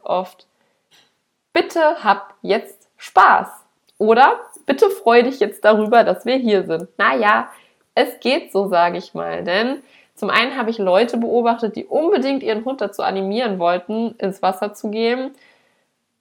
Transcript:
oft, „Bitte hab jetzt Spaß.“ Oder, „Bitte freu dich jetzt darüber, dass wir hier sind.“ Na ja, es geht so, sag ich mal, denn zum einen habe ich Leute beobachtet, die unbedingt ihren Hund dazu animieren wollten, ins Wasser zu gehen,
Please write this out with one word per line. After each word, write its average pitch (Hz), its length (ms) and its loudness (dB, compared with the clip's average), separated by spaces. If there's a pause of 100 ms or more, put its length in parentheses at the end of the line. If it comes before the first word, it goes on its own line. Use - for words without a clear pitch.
oft, - 440 -6 (1040)
„Bitte 302 500 0
hab - 400 0
jetzt - 540 -4
Spaß.“ - 520 4 (500)
Oder, 240 420 4 (260)
„Bitte 277 240 2
freu 233 320 4
dich 262 180 -6
jetzt - 240 -4
darüber, 214 400 4
dass - 200 -4
wir 247 120 0
hier 208 280 0
sind.“ 165 320 -6
Na 226 200 0
ja, 220 340 0 (440)
es 269 260 -2
geht 294 320 -2
so, 196 160 -2
sag 175 260 2
ich - 200 -12
mal, 165 300 -8
denn 226 380 -4 (320)
zum 196 160 -6
einen 247 260 0
habe 226 140 -4
ich 226 80 -6
Leute 202 380 2
beobachtet, 233 600 -2
die - 80 -10
unbedingt 277 580 -2
ihren 220 220 -4
Hund 262 160 -8
dazu - 220 -6
animieren 196 560 -4
wollten, 180 600 -2
ins 190 240 -6
Wasser 196 300 -4
zu 214 180 -10
gehen, 233 420 -4 (880)